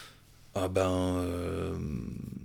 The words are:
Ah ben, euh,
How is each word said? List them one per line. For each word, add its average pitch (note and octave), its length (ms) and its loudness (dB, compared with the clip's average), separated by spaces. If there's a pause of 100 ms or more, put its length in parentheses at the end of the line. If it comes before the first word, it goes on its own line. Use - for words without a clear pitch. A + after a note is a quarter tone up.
(540)
Ah F#2 140 0
ben, F#2 500 4
euh, F2 580 -2 (680)